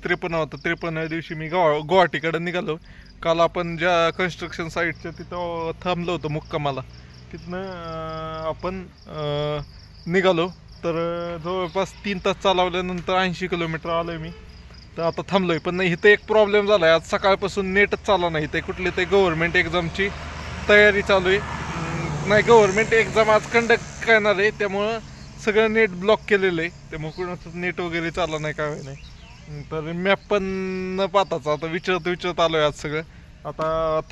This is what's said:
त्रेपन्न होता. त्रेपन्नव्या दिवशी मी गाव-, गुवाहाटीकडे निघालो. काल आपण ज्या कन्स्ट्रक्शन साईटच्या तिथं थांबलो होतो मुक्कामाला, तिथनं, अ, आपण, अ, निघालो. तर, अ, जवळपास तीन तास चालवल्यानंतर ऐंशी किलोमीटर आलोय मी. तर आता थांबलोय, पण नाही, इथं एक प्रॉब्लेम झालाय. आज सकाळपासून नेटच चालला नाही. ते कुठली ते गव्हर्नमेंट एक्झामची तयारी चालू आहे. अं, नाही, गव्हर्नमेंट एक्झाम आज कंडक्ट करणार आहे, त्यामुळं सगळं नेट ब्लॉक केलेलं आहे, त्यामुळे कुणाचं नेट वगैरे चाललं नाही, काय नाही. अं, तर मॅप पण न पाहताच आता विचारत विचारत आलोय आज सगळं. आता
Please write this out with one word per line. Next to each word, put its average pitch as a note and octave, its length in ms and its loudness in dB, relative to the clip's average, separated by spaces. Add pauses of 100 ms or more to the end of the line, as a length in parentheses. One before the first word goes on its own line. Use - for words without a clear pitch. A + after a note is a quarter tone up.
त्रेपन्न E3+ 320 -2
होता. D#3 200 -2
त्रेपन्नव्या E3 520 -4
दिवशी D#3+ 280 -8
मी D#3 120 -8
गाव-, D#3 340 2
गुवाहाटीकडे E3 580 2
निघालो. E3+ 360 -4 (480)
काल E3 160 2
आपण E3+ 380 0
ज्या E3 320 2
कन्स्ट्रक्शन F3 580 -6
साईटच्या E3+ 440 -4
तिथं E3+ 600 -6 (120)
थांबलो F3+ 280 -2
होतो D#3 160 -4
मुक्कामाला, D3 540 -4 (500)
तिथनं, E3+ 260 -12
अ, D#3+ 920 -8
आपण, F3+ 360 -6 (240)
अ, D3 540 -4 (460)
निघालो. F3 400 4 (360)
तर, E3+ 60 -2
अ, E3+ 540 -4
जवळपास F3+ 500 -4 (120)
तीन G3+ 200 -4
तास G3 180 0
चालवल्यानंतर F3+ 760 0
ऐंशी F#3 300 -2
किलोमीटर E3 420 -4
आलोय E3+ 280 -4
मी. D#3+ 120 -10 (680)
तर E3 60 -4
आता E3 260 -2
थांबलोय, F3+ 280 2
पण F3 180 -4
नाही, F3+ 160 0
इथं F3 180 4
एक G#3 180 6
प्रॉब्लेम G#3 400 4
झालाय. F3+ 240 4
आज E3 100 4 (100)
सकाळपासून G3 540 0
नेटच G3 320 2 (100)
चालला F3+ 220 2
नाही. D#3 240 -2
ते E3 60 0
कुठली F3+ 300 -4
ते F#3 140 -2
गव्हर्नमेंट E3+ 520 2
एक्झामची F3 540 0 (600)
तयारी G#3 320 8
चालू F#3+ 260 2
आहे. F#3+ 100 4
अं, - 920 -6
नाही, G#3 140 6
गव्हर्नमेंट G#3+ 500 6
एक्झाम A3 380 4
आज G#3+ 100 6
कंडक्ट - 680 0
करणार G#3+ 320 4
आहे, G#3 100 4
त्यामुळं G#3 500 -2 (460)
सगळं A3 280 4
नेट A3 160 4
ब्लॉक F#3 300 2 (100)
केलेलं F#3+ 320 2
आहे, E3 80 -2
त्यामुळे D#3 420 -12
कुणाचं F3 500 -10
नेट F3 180 -4
वगैरे E3+ 320 -4
चाललं D#3 300 -2
नाही, D3+ 120 -4
काय D3+ 160 -4
नाही. C#3+ 280 -10 (520)
अं, D3 120 -12 (100)
तर D#3+ 100 -6
मॅप F3 380 0 (100)
पण G#3 100 2 (600)
न G3 60 0
पाहताच E3+ 420 0
आता D3+ 200 -2
विचारत F3 400 -2
विचारत F3 320 -4
आलोय D#3+ 260 2
आज D3 80 0
सगळं. D3+ 280 -6 (440)
आता D#3+ 540 -2 (120)